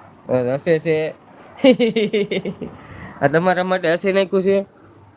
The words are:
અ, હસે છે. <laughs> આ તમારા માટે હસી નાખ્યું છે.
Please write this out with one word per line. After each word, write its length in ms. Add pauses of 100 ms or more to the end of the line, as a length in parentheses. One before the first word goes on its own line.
(300)
અ, 240
હસે 260
છે. 340 (500)
<laughs> 1600
આ 60
તમારા 360
માટે 300
હસી 200
નાખ્યું 300
છે. 220 (520)